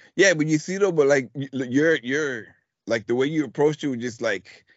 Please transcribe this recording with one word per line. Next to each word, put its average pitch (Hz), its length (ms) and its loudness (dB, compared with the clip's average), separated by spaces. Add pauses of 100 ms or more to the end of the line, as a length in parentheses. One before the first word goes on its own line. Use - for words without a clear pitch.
(160)
Yeah, 185 180 4
but 151 140 0
you 156 100 2
see 180 200 -6
though, 196 140 2
but 147 160 4
like 139 260 2
y-, 139 200 -8
l-, 131 120 -4
you're, 147 380 2
you're 127 440 -6 (380)
like 107 220 -2
the 117 80 0
way 131 120 0
you 151 180 -2
approached 147 380 0
it 151 60 -4
was 123 100 -4
just 120 220 -8
like 104 440 -6 (120)